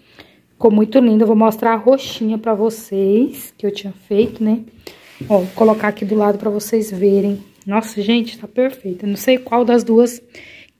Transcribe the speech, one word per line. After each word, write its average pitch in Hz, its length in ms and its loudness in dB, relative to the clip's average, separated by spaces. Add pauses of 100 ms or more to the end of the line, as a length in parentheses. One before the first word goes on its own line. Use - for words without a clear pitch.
(500)
Ficou - 200 2
muito 214 300 2
linda. 220 240 4
Eu - 40 2
vou 226 60 2
mostrar 220 380 2
a 226 40 0
roxinha 226 600 -2
pra 220 180 -2
vocês, 208 1040 -2
que 214 100 -8
eu 202 60 -2
tinha 196 200 -12 (140)
feito, 220 380 -2
né? 220 160 0 (680)
Ó, 208 100 4
vou 185 160 0
colocar 214 340 2
aqui 208 160 -6
do 202 100 -4
lado 208 240 2
pra 208 120 -4
vocês 214 400 -4
verem. 202 520 0 (240)
Nossa, 208 360 -4
gente, 226 360 -2
tá 208 100 -18
perfeita. 208 580 -4
Não 202 100 -4
sei 254 220 2
qual 247 260 0
das 233 200 2
duas 233 380 2 (580)